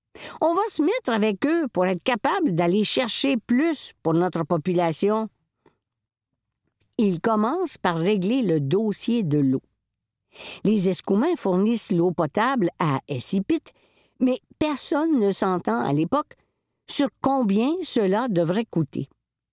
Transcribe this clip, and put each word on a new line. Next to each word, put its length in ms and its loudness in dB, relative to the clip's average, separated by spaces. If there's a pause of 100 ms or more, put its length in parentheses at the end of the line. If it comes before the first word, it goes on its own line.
(400)
On 140 2
va 140 0
se 140 -2
mettre 280 -2
avec 360 0
eux 220 0
pour 180 0
être 160 -2
capable 500 0
d'aller 300 2
chercher 540 0
plus 560 0 (100)
pour 100 0
notre 320 0
population. » 840 0 (1700)
Il 220 2
commence 580 0
par 180 -2
régler 460 0
le 180 2
dossier 600 -2
de 160 0
l'eau. 240 2 (1000)
Les 240 2
Escoumins 480 0
fournissent 560 0
l'eau 180 2
potable 680 0
à 300 0
Essipit, 540 -2 (560)
mais 200 0 (200)
personne 600 0
ne 140 2
s'entend 480 -2
à 120 -2
l'époque 420 -2 (540)
sur 200 0 (140)
combien 500 2 (100)
cela 460 0
devrait 380 0
coûter. 420 -4 (440)